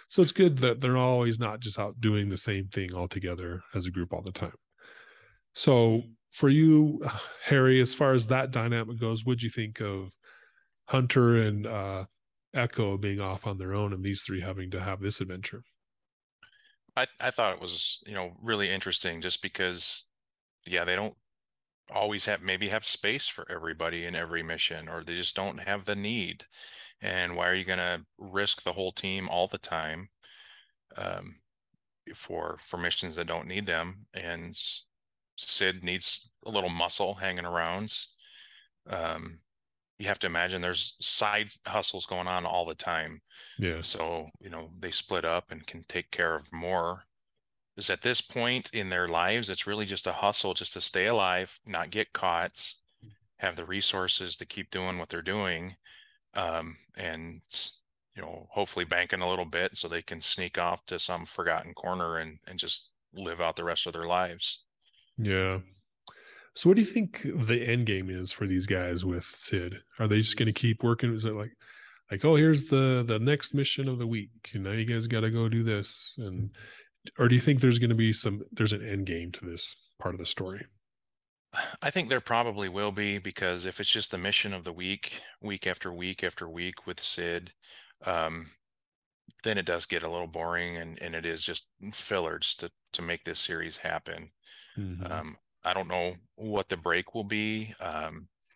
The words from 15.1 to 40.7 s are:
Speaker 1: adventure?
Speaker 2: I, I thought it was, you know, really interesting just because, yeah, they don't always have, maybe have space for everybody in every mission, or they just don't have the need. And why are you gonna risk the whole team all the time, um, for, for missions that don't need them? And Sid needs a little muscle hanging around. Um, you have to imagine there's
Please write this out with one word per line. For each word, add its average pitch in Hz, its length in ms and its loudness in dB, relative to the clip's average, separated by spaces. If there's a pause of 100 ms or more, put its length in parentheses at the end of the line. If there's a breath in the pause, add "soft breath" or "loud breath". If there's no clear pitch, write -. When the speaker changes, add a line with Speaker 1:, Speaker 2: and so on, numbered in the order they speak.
Speaker 1:
adventure? 92 420 -8 (1300 soft breath)
Speaker 2:
I, 127 100 2 (140)
I 127 100 0
thought 110 240 2
it 87 60 -8
was, 87 460 -2
you 104 80 -10
know, 92 180 -6 (100)
really 104 280 2
interesting 92 500 -2
just 87 220 -2
because, 90 640 0 (600)
yeah, 87 180 0
they 90 100 0
don't 104 200 -2 (760)
always 104 340 0
have, 101 160 0
maybe 95 280 -2
have 107 180 -2
space 117 400 0
for - 240 -8
everybody 82 560 -4
in 87 80 -6
every 85 280 -4
mission, 80 460 -4
or 82 160 -10
they 87 100 -6
just 87 220 -2
don't 98 240 -4
have 98 240 -4
the 104 120 -2
need. 104 480 -4 (580 loud breath)
And 92 340 -2
why 87 120 0
are 90 60 2
you 92 100 0
gonna 90 400 -2 (120)
risk 98 460 -2
the 90 100 -2
whole 92 200 -4
team 95 360 -4
all 87 180 2
the - 120 -8
time, 80 500 -6 (880 loud breath)
um, 50 400 -8 (800)
for, 82 420 -8 (100)
for 87 120 -8
missions 87 380 -2
that 85 100 -4
don't 82 220 -4
need 98 180 -4
them? 90 480 -4
And 87 420 -8 (800)
Sid - 480 4
needs - 460 0 (160)
a - 40 -8
little 98 200 0
muscle 87 460 0
hanging 92 280 -4
around. 87 500 -2 (920 loud breath)
Um, 82 520 -6 (580)
you 101 100 -4
have 101 120 0
to 101 60 0
imagine 90 340 0
there's 90 400 0